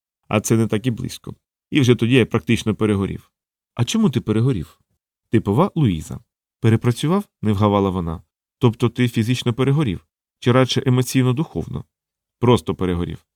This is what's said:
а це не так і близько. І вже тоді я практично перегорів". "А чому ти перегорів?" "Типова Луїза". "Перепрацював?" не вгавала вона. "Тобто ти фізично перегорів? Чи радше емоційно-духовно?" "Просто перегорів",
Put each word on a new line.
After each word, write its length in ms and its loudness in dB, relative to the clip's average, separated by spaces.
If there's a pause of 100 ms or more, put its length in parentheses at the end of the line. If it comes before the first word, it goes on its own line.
(280)
а 140 -2
це 160 0
не 100 0
так 200 -4
і 40 -2
близько. 440 -10 (360)
І 100 2
вже 140 6
тоді 180 0
я 120 4
практично 500 -2
перегорів". 560 -4 (440)
"А 80 0
чому 260 0
ти 120 -2
перегорів?" 580 -2 (500)
"Типова 460 2
Луїза". 440 -2 (400)
"Перепрацював?" 640 0 (180)
не 120 0
вгавала 360 2
вона. 340 -6 (360)
"Тобто 300 2
ти 180 -2
фізично 460 -2
перегорів? 540 -2 (320)
Чи 120 0
радше 340 2
емоційно-духовно?" 1000 -2 (560)
"Просто 360 2
перегорів", 500 -6 (100)